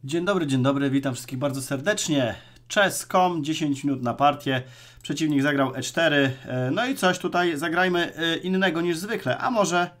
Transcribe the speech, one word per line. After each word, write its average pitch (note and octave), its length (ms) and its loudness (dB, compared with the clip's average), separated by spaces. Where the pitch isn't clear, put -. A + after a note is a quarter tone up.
Dzień E3+ 200 -2
dobry, F#3 220 0
dzień C3 160 2
dobry, C#3 260 2
witam C3+ 240 0
wszystkich B2+ 260 -10
bardzo C3+ 220 -4
serdecznie. C#3+ 720 -2
Chess G3 320 2
kropka F#3 240 4
com, E3 140 -2
dziesięć D3 400 -2
minut C#3 180 0
na A#2+ 120 -2
partię. C#3 500 0
Przeciwnik D3+ 400 0
zagrał C#3 340 2
E C3 60 -6
cztery, C#3+ 500 2
e, B2+ 260 -2
no G#3+ 140 0
i C4+ 100 -2
coś F3+ 240 2
tutaj F3 380 0
zagrajmy, F3 580 0
e, E3 220 0
innego F#3 440 0
niż E3+ 160 0
zwykle, F#3+ 400 -4
a - 140 -2
może F3 380 2